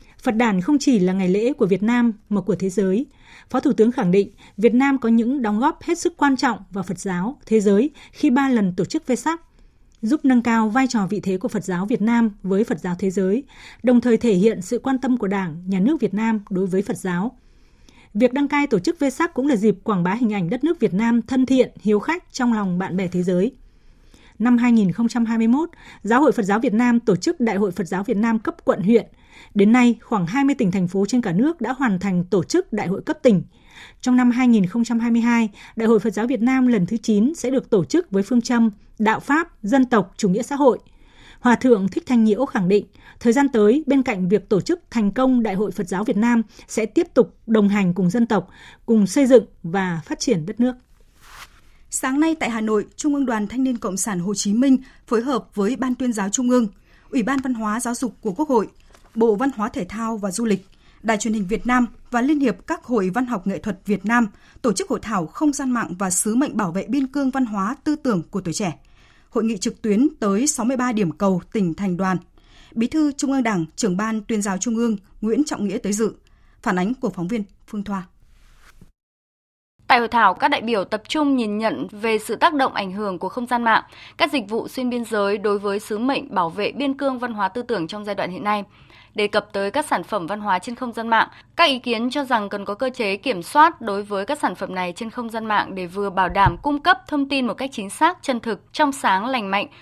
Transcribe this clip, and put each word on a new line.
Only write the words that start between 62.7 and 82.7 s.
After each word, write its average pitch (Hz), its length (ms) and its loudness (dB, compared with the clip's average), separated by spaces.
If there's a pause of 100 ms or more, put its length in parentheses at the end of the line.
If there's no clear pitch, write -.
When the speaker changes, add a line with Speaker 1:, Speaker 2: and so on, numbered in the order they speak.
Speaker 2:
hội 202 260 -2
văn 247 160 -2
học 226 200 -6
nghệ 190 120 -4
thuật 196 280 -6
Việt 196 180 -2
Nam 233 220 2 (360)
tổ 254 100 2
chức 381 160 -4
hội 208 140 -4
thảo 208 240 -4
Không 302 260 0
gian 269 180 -4
mạng 220 280 -4
và 190 120 -2
sứ 214 240 -2
mệnh 254 220 0
bảo 185 160 -2
vệ 190 160 -6
biên 269 180 0
cương 269 240 -2
văn 262 160 -2
hóa 208 380 -4
tư 302 120 0
tưởng 220 340 -2
của 190 100 -4
tuổi 165 140 -6
trẻ. 180 240 -4 (520)
Hội 226 140 -2
nghị 226 140 -2
trực - 240 -6
tuyến 220 260 2 (120)
tới 214 260 0
sáu 233 200 -4
mươi 262 100 0
ba 247 160 -2
điểm 202 180 0
cầu, 190 320 0 (100)
tỉnh, 180 220 0
thành, 190 220 -4
đoàn. 185 200 -2 (560)
Bí 233 140 -2
thư 302 260 0
Trung 277 200 -2
ương 269 100 0
Đảng, 202 220 0 (120)
Trưởng 180 200 0
ban 220 240 -4
Tuyên 208 220 -4
giáo 196 160 -4
Trung 226 180 -4
ương 226 200 0 (240)
Nguyễn 220 240 0
Trọng 208 240 -4
Nghĩa 190 100 -4
tới 196 140 -4
dự. 208 220 -2 (480)
Phản 180 160 0
ánh 202 160 0
của 226 160 -4
phóng 175 180 -8
viên 220 140 -4 (240)
Phương 208 180 -8
Thoa. 196 180 -8 (1800)
Speaker 3:
Tại 254 120 4
hội 233 100 0
thảo, 214 260 4
các 277 140 -2
đại 285 120 0
biểu 214 240 -2
tập 214 240 -6
trung 285 280 0
nhìn 214 220 -2
nhận 180 340 -4
về 214 260 -2
sự 214 180 -6
tác 311 180 2
động, 269 200 0